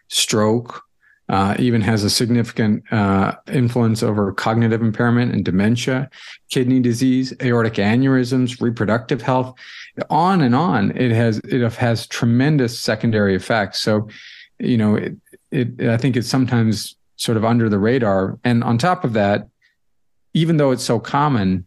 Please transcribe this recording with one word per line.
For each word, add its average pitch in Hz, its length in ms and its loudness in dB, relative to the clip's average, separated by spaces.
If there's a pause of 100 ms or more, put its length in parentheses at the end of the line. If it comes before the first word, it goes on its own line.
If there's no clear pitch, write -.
stroke, 113 720 -2 (460)
uh, 98 300 0
even 117 220 2
has 104 240 0
a 98 60 0
significant, 117 720 0 (100)
uh, 98 420 0 (140)
influence 117 540 0
over 104 300 0
cognitive 113 500 0
impairment 120 500 0
and 101 120 -2
dementia, 117 640 0 (420)
kidney 131 300 2
disease, 127 520 0 (100)
aortic 117 320 2
aneurysms, 127 840 0
reproductive 117 640 -2
health, 127 340 -2 (540)
on 175 300 2
and 120 140 4
on. 185 420 0
It 123 160 2
has, 113 260 2
it - 220 -4 (120)
has 117 360 -2
tremendous 123 720 2
secondary 107 560 0
effects. 98 460 -2
So, 107 280 0 (520)
you 127 160 0
know, 107 180 2
it, - 220 -4 (340)
it, 120 380 -2
I 113 80 2
think 123 200 0
it's 117 120 -2
sometimes 117 680 0 (200)
sort 113 200 -2
of 104 80 0
under 117 240 2
the 104 100 2
radar. 98 680 0
And 117 180 2
on 117 160 0
top 180 240 0
of 123 120 -2
that, 104 340 0 (840)
even 156 240 0
though 143 160 2
it's 123 120 -4
so 120 140 0
common, 107 680 0